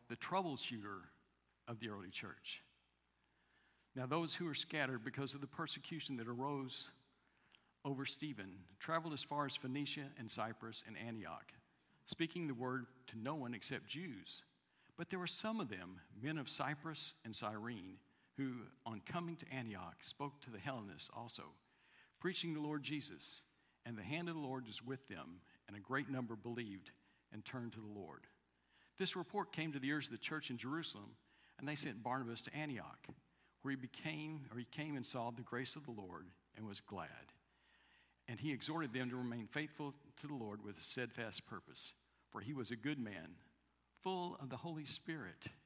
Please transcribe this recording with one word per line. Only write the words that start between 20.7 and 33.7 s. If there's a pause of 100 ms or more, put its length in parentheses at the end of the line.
also, (760)
preaching
the
Lord
Jesus. (440)
And
the
hand
of
the
Lord
was
with
them, (260)
and
a
great
number
believed (420)
and
turned
to
the
Lord. (760)
This
report
came
to
the
ears
of
the
church
in
Jerusalem, (420)
and
they
sent
Barnabas
to
Antioch, (540)
where